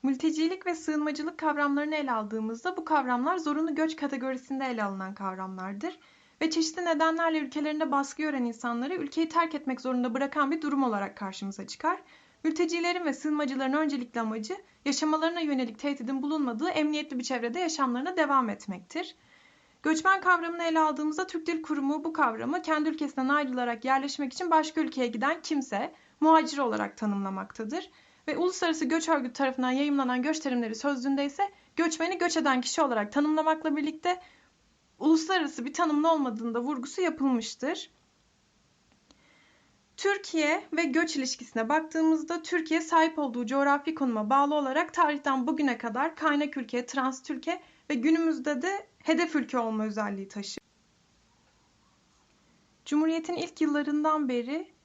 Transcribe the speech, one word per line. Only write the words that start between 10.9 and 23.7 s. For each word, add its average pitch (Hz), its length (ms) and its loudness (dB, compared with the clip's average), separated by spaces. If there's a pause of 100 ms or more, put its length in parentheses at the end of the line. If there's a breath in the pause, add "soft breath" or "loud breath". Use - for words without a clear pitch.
karşımıza 196 500 -8
çıkar. 349 320 -2 (440 soft breath)
Mültecilerin 339 600 0
ve 277 80 0
sığınmacıların 269 600 0
öncelikli 277 460 0
amacı 220 380 -4 (280 soft breath)
yaşamalarına 311 540 0
yönelik 262 400 -2
tehdidin 269 420 -4
bulunmadığı 285 480 0
emniyetli 302 500 0
bir 247 40 -4
çevrede 240 360 -2
yaşamlarına 311 580 -2
devam 277 320 2
etmektir. 202 680 -8 (680 soft breath)
Göçmen 349 380 4
kavramını 339 420 2
ele 320 160 2
aldığımızda 302 480 2
Türk 320 200 -6
Dil 330 140 -2
Kurumu 294 420 -2
bu 320 100 -4
kavramı 269 480 0
kendi 311 280 0
ülkesinden 285 400 -2
ayrılarak 247 560 0